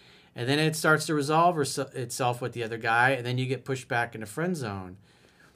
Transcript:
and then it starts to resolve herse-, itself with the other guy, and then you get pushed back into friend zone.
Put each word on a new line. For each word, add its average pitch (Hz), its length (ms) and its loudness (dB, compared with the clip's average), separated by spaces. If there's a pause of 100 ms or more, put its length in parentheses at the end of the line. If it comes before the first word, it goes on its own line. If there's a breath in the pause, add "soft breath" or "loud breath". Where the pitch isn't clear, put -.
(360 loud breath)
and 120 140 -4
then 147 100 4
it 156 160 2
starts 156 300 4
to 165 80 0
resolve 156 420 4
herse-, 135 220 -2
itself 123 640 -2
with 120 100 -6
the 120 100 -6
other 113 160 -4
guy, 120 340 4
and 120 140 -2
then 123 120 0
you 131 80 0
get 127 180 -4
pushed 127 240 -6
back 117 260 -2
into 110 140 -10
friend 170 300 -4
zone. 98 400 -8 (580 soft breath)